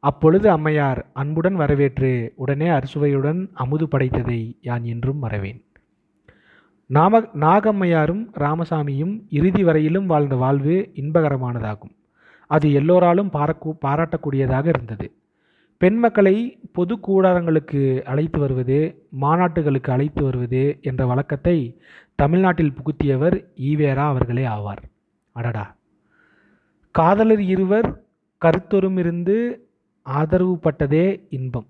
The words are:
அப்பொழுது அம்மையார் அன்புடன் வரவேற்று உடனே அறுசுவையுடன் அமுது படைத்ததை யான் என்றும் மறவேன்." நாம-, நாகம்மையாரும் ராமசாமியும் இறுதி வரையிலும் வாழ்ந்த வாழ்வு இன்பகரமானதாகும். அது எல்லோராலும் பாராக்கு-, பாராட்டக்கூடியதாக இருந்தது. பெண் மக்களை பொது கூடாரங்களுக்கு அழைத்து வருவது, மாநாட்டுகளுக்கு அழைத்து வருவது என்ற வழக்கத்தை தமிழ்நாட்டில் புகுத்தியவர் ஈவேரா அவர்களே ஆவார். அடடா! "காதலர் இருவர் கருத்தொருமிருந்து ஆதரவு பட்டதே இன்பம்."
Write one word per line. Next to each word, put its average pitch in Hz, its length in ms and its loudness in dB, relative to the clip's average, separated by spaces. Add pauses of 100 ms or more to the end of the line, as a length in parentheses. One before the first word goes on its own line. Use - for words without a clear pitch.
அப்பொழுது 160 480 4
அம்மையார் 151 500 0 (120)
அன்புடன் 156 420 -2
வரவேற்று 135 800 0
உடனே 139 320 -2
அறுசுவையுடன் 143 720 0 (120)
அமுது 151 340 -4
படைத்ததை 127 540 -2 (200)
யான் 120 240 -6
என்றும் 120 340 -4
மறவேன்." 107 420 -6 (1300)
நாம-, 202 440 4
நாகம்மையாரும் 180 880 2 (100)
ராமசாமியும் 151 840 -4 (160)
இறுதி 180 340 2
வரையிலும் 160 420 2
வாழ்ந்த 147 300 2
வாழ்வு 139 400 0 (180)
இன்பகரமானதாகும். 127 1000 -2 (520)
அது 151 260 2
எல்லோராலும் 175 600 4
பாராக்கு-, 156 500 -4
பாராட்டக்கூடியதாக 139 840 -2
இருந்தது. 120 420 -4 (720)
பெண் 196 160 4
மக்களை 220 380 4 (380)
பொது 180 240 -2
கூடாரங்களுக்கு 165 1040 0
அழைத்து 151 360 -2
வருவது, 135 680 -2 (120)
மாநாட்டுகளுக்கு 151 720 0
அழைத்து 139 340 -2
வருவது 127 560 -2
என்ற 131 260 -4
வழக்கத்தை 139 500 -2 (580)
தமிழ்நாட்டில் 165 580 2
புகுத்தியவர் 143 640 0 (240)
ஈவேரா 143 520 0
அவர்களே 123 320 -2
ஆவார். 104 380 -8 (500)
அடடா! 117 320 -6 (1300)
"காதலர் 208 500 4
இருவர் 190 480 0 (540)
கருத்தொருமிருந்து 185 920 0 (680)
ஆதரவு 160 560 0
பட்டதே 156 720 0
இன்பம்." 127 400 -8